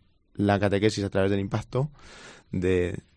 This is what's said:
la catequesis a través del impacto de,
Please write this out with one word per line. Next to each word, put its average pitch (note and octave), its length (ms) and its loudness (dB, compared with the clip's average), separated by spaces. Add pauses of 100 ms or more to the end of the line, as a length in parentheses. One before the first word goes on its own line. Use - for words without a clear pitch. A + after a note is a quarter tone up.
(340)
la G2+ 240 2
catequesis G2+ 460 0
a G2 60 -4
través G2 200 0
del G2+ 120 0
impacto A2 500 -4 (600)
de, F#2 520 0 (140)